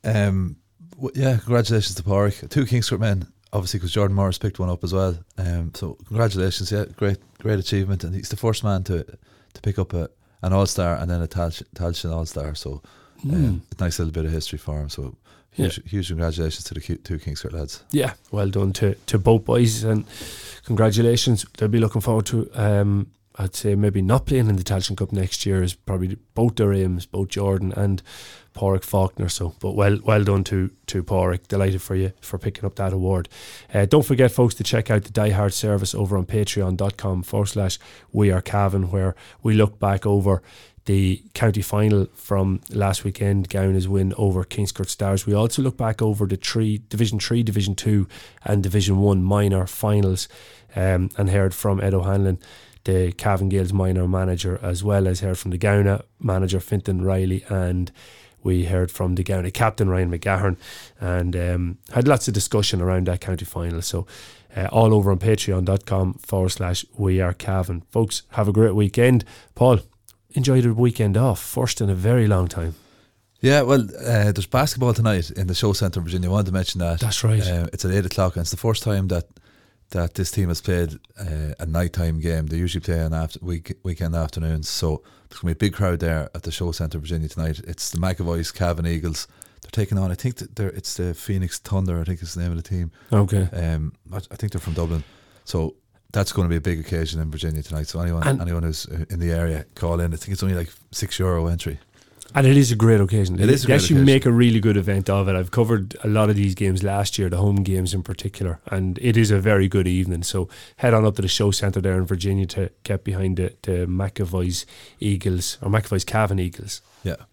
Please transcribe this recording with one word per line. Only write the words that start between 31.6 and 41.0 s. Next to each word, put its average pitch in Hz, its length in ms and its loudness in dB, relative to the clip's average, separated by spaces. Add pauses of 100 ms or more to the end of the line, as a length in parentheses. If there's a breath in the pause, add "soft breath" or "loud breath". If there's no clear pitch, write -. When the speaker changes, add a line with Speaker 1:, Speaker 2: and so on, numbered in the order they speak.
Speaker 2:
for - 140 -6
you 95 240 -2
for - 200 -10
picking - 260 -6
up 98 120 -6
that 95 160 -2
award. 92 360 0 (420 loud breath)
Uh, 101 140 4
don't 147 200 4
forget, 127 260 4
folks, 123 240 2
to - 80 -6
check 113 260 0
out 107 140 4
the - 80 -14
Die 107 180 2
Hard 101 240 2
service 101 400 0
over 101 240 0
on 95 80 0
patreon 98 520 0
dot 98 200 -2
com 92 240 -2
forward 104 260 -2
slash 98 300 -2 (340 loud breath)
we 101 200 4
are 92 100 2
Cavan, 98 480 0
where 95 260 -2 (280 loud breath)
we 110 100 2
look 107 260 4
back 98 280 0
over 98 340 4 (440 loud breath)
the 98 360 2 (120)